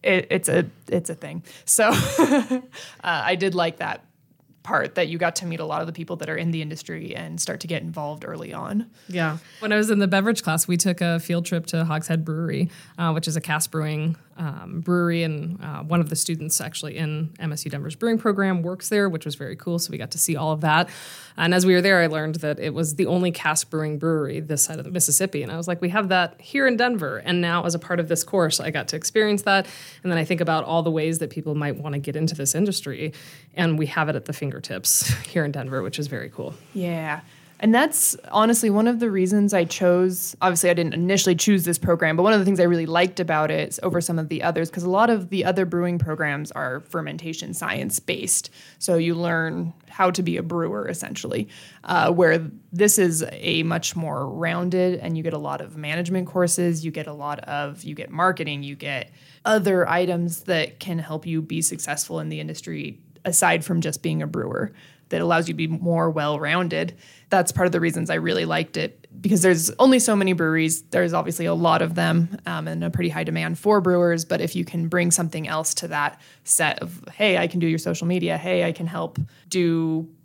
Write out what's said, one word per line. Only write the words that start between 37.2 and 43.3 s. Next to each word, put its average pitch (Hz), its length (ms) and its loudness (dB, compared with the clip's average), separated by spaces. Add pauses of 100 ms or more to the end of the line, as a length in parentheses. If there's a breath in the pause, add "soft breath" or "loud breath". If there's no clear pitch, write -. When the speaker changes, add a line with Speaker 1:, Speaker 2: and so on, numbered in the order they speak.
Speaker 1:
And 220 120 6
that's 302 400 2 (160)
honestly 226 400 4
one 214 160 4
of 240 120 2
the 233 120 0
reasons 196 420 4
I 175 120 4
chose, 180 760 2
obviously 180 300 4
I - 20 6
didn't 170 220 0
initially 180 400 4
choose 190 280 4
this 170 140 0
program, 170 400 2
but 175 60 4
one 214 100 8
of 214 60 8
the 185 60 4
things 190 140 4
I 180 40 8
really 170 240 4
liked 180 320 2
about 156 320 2